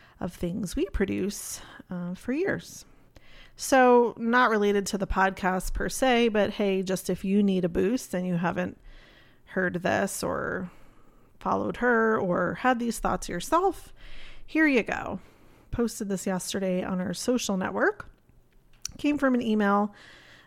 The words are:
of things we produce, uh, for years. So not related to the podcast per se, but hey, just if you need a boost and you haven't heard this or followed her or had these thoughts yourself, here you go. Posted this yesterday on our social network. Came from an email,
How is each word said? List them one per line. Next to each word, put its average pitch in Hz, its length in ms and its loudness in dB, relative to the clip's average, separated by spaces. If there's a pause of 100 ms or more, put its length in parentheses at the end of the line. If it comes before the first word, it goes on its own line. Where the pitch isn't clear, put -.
(200)
of 180 140 -6
things 175 420 -6
we 302 100 0
produce, 202 760 -4 (280)
uh, 175 240 -8
for - 180 -6
years. - 520 -4 (720)
So 247 600 6
not 233 320 2
related 202 360 2
to 202 120 -4
the 190 80 -2
podcast 190 640 0
per - 160 -2
se, 240 400 4
but 208 220 2
hey, 196 320 0
just 185 260 -4
if 180 160 -4
you 196 180 4
need 190 220 2
a 175 40 0
boost 190 460 0
and 180 120 -4
you 180 100 0
haven't 175 420 -2 (680)
heard 180 360 -2
this 190 400 0
or - 480 -4 (680)
followed 190 380 -2
her 226 400 2
or 180 420 0
had 254 180 2
these 233 200 -4
thoughts 185 300 -2
yourself, 320 640 0 (540)
here 311 200 2
you 262 160 4
go. - 360 -4 (520)
Posted 226 380 -2
this 196 180 -4
yesterday 185 580 -2
on 185 160 -4
our 180 140 -4
social 233 420 0
network. 208 520 -2 (880)
Came 294 200 2
from 269 160 2
an 240 80 0
email, 208 520 2 (520)